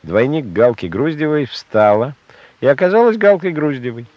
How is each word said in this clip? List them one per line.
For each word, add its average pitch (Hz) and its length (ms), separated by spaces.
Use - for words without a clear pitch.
Двойник 123 460
Галки 107 400
Груздевой 151 580
встала 110 680
и 160 60
оказалась 214 520
Галкой 196 340
Груздевой. 127 640